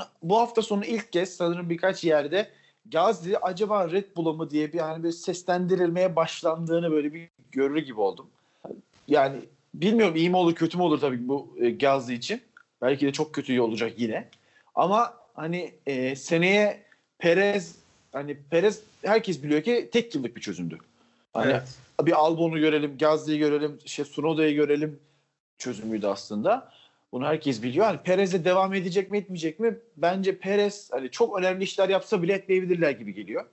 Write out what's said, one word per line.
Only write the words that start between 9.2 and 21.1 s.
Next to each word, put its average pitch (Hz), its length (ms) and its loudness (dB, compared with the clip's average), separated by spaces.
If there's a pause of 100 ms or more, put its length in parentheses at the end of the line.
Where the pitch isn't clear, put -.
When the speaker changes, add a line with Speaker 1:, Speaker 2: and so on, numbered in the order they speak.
Speaker 1:
bilmiyorum 196 420 2
iyi 165 140 2
mi 180 80 2
olur 170 180 4
kötü 165 220 0
mü 180 60 2
olur 151 160 2
tabii 127 280 -2
bu, 139 320 -6
e, 120 100 2
Gasly 127 440 2
için. 190 280 -6 (400)
Belki 139 260 2
de 139 40 2
çok 151 220 -4
kötü 131 280 0
olacak 110 360 0
yine. 117 320 -4 (460)
Ama 208 380 2 (200)
hani, 165 400 -6 (120)
e, 131 300 -2
seneye 185 680 2 (340)
Perez, 185 580 2 (360)
hani 143 260 -8 (120)
Perez 196 300 2 (220)
herkes 185 420 0
biliyor 147 180 2
ki 226 300 0
tek 233 240 0
yıllık 120 200 -4
bir - 60 -16
çözümdü. 85 360 -8 (560)